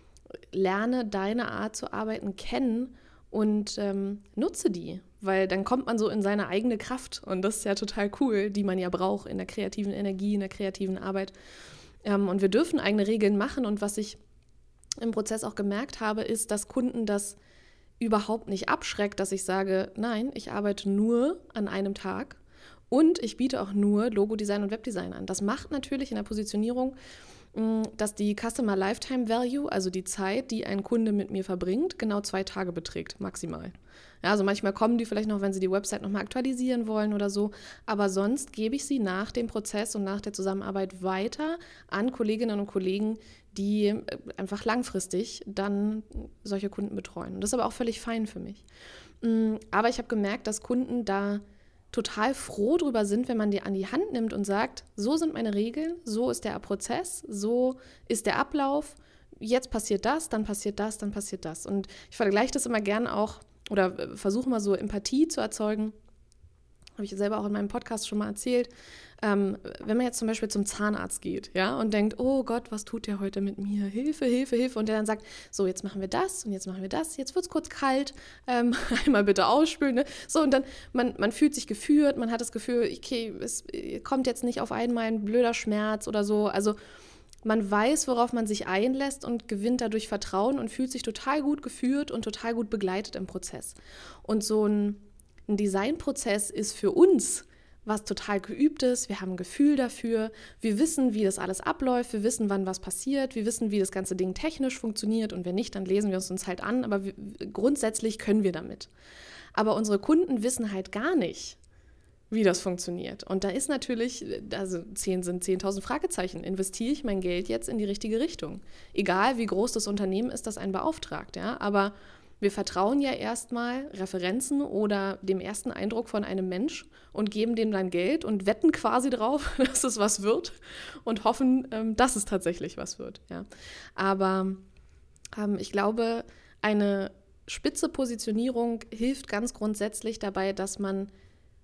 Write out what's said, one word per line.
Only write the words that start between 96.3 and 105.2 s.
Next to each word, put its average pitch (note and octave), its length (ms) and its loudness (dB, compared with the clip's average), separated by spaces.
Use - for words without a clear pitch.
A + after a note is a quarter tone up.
ist - 240 -4
für G3+ 160 2
uns E4 540 6
was G#3 160 -2
total G3+ 380 -2
Geübtes, B3+ 640 2
wir G3+ 140 -6
haben F#3 100 -4
ein F3+ 60 -4
Gefühl C#4+ 400 4
dafür, A3+ 540 0
wir G#3+ 180 2
wissen, C4+ 360 4
wie G#3+ 100 2
das F#3+ 160 2
alles F#3+ 220 -4
abläuft, B3 500 2
wir G#3+ 100 0
wissen, A3 280 2
wann G3 160 2
was F#3 160 -4
passiert, C4 520 -2
wir A3 120 -2
wissen, A3 260 0
wie G#3 80 4
das F#3+ 140 2
ganze F#3+ 220 -2
Ding F#3 180 0
technisch C4 440 -2
funktioniert G#3+ 540 0